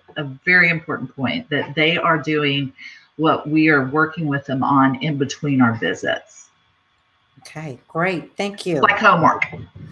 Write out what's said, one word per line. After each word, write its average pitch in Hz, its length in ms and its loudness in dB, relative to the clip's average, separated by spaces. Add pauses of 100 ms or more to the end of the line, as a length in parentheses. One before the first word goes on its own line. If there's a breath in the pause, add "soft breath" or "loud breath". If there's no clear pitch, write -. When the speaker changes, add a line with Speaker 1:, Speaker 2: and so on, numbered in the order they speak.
(180)
Speaker 1:
a 151 80 -6 (180)
very 180 260 4
important 160 460 -6
point, - 340 -4
that 143 260 -2
they 160 220 2
are 165 200 0
doing 143 560 -2 (420 loud breath)
what 151 320 0
we 156 220 2
are 139 160 4
working 156 420 -2
with 143 180 -4
them 131 180 -4
on 135 380 2
in 151 160 -2
between 135 440 0
our 117 140 4
visits. - 720 -6 (920)
Speaker 2:
Okay, 151 480 -12
great. 165 500 -4
Thank 202 280 -8
you. 165 160 0
Speaker 1:
Like - 160 4
homework. 180 480 4 (460)